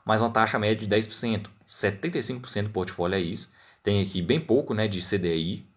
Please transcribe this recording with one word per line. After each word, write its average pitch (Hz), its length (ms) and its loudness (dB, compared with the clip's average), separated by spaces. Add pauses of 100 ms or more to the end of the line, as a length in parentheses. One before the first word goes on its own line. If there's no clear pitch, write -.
mais 107 160 4
uma 117 80 4
taxa 110 280 2
média 107 200 2
de 110 100 -8
dez 107 180 4
por - 80 -10
cento. 110 360 -2 (160)
Setenta 107 520 -2
e 123 60 -2
cinco 127 180 -6
por - 80 -14
cento 104 180 -2
do 107 60 -8
portfólio 92 420 -2
é 98 40 2
isso. 82 320 -6 (320)
Tem 101 180 2
aqui 92 200 -2
bem 120 180 2
pouco, 143 340 2
né, 107 140 0
de 95 140 -4
C 98 160 -2
D 87 180 0
I. 82 420 -4